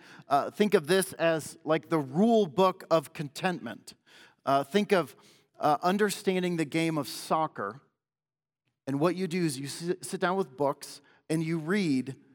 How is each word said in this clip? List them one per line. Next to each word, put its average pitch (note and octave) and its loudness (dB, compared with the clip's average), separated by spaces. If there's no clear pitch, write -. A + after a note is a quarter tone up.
Uh, C3 2
think G#3 0
of E3 4
this F#3 2
as, D#3+ -2
like, D#3 -2
the E3 2
rule G3 2
book F3+ 2
of D#3+ 2
contentment. D3 -8
Uh, C#3 2
think G3+ 0
of, E3+ 2
uh, D3 4
understanding F#3 0
the E3 0
game D#3+ -2
of C#3+ -4
soccer. C#3 -4
And C#3 -2
what E3 2
you F#3 -4
do F3 -2
is C#3+ -2
you C#3 -8
s-, E3+ -6
sit - -8
down F#3 0
with C#3+ -4
books C#3+ -2
and E3 0
you E3 -2
read D3+ 0